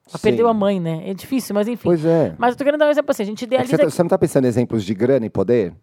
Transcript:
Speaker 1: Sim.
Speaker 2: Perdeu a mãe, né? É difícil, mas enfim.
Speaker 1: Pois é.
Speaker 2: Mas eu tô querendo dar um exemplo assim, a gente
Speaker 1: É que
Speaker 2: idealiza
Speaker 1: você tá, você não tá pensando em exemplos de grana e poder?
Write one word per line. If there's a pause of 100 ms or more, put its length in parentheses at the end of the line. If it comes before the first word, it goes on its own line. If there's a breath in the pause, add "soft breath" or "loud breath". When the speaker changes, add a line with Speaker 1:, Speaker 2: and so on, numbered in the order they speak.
Speaker 1:
Sim.
Speaker 2:
Perdeu
a
mãe,
né?
É
difícil,
mas
enfim.
Speaker 1:
Pois
é.
Speaker 2:
Mas
eu
tô
querendo
dar
um
exemplo
assim,
a
gente
Speaker 1:
É
que
Speaker 2:
idealiza
Speaker 1:
você
tá,
você
não
tá
pensando
em
exemplos
de
grana
e
poder?